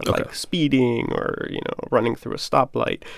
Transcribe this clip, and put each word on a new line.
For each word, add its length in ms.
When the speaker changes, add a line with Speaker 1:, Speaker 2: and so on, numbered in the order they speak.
Speaker 1:
Okay. 160
Speaker 2:
like 140
speeding 800
or, 360
you 160
know, 260
running 260
through 160
a 40
stoplight. 680